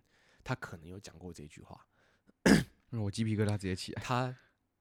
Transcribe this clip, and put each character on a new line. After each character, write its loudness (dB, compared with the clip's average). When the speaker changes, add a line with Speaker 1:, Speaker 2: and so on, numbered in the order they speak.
Speaker 1:
他 -4
可 -10
能 -16
有 -12
讲 -18
过 -12
这 -14
句 -18
话。 -20
Speaker 2:
嗯， -2
我 0
鸡 0
皮 2
疙 4
瘩 2
直 -6
接 0
起 -6
来。 -8
Speaker 1:
他 0